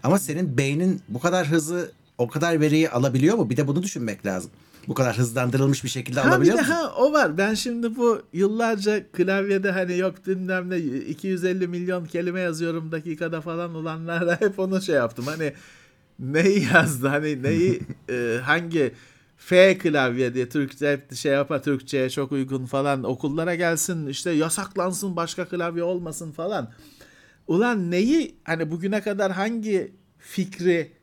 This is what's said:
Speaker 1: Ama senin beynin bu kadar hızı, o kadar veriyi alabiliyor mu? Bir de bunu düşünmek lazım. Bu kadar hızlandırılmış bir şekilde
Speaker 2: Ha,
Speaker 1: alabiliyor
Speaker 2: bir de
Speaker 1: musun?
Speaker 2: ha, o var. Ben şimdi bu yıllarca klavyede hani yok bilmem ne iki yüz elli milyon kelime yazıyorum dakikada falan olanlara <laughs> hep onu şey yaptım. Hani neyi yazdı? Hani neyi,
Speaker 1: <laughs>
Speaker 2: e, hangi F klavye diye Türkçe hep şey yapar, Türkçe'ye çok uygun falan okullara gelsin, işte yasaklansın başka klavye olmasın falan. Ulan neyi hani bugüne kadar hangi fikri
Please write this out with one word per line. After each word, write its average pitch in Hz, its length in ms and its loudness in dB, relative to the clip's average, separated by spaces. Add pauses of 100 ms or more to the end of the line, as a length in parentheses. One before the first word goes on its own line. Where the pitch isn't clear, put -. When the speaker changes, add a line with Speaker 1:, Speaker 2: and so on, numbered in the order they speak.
Speaker 1:
Ama 185 160 4
senin 156 400 -2
beynin 147 500 0
bu 120 120 -6
kadar 175 260 2
hızı, 165 460 -2 (260)
o 123 100 0
kadar 160 320 2
veriyi 156 300 4
alabiliyor 131 460 4
mu? 131 140 0
Bir 123 60 0
de 143 120 2
bunu 156 140 0
düşünmek 110 440 -6
lazım. 92 240 -4 (380)
Bu - 60 -4
kadar 120 240 2
hızlandırılmış 127 680 2
bir 123 40 -4
şekilde 123 320 -4
Speaker 2:
Ha, 269 80 4
Speaker 1:
alabiliyor 349 300 6
Speaker 2:
bir 294 40 2
de 240 60 0
Speaker 1:
musun? 330 60 2 (100)
Speaker 2:
ha, - 120 -6
o 277 160 4
var. 185 260 2
Ben 208 160 2
şimdi 233 420 -4
bu 240 260 2 (100)
yıllarca 208 800 0
klavyede 196 580 0
hani 180 280 -2
yok 185 280 -2
bilmem 185 440 -2
ne 180 80 -2
iki 147 480 -6
yüz 185 180 -2
elli 185 240 0
milyon 180 360 -4
kelime 175 360 -4
yazıyorum 165 520 -4
dakikada 165 480 -6
falan 170 340 -8
olanlara 165 680 -2
<laughs> - 0 -
hep 196 180 0
onu 190 240 0
şey 175 120 0
yaptım. 120 320 2
Hani 156 260 -4 (680)
neyi 165 460 2 (100)
yazdı? 139 340 4
Hani 147 340 -2
neyi, 160 380 2 (140)
Speaker 1:
<laughs> - 160 -16
Speaker 2:
e, 120 320 -2
hangi 160 520 0 (420)
F 185 420 6
klavye 131 560 0
diye 123 140 -2
Türkçe 143 440 -2
hep 135 220 -6
şey 139 180 -2
yapar, 139 300 0
Türkçe'ye 131 480 -2
çok 139 220 -4
uygun 131 340 -2
falan 135 380 0
okullara 156 500 -2
gelsin, 165 520 -2
işte 139 240 -6
yasaklansın 180 880 -2
başka 170 320 -4
klavye 170 340 -4
olmasın 170 500 -6
falan. 165 380 -6 (760)
Ulan 190 440 2
neyi 240 440 2 (100)
hani 160 260 -2
bugüne 190 300 -2
kadar 202 320 -2
hangi 208 600 -2 (260)
fikri 175 720 -2 (100)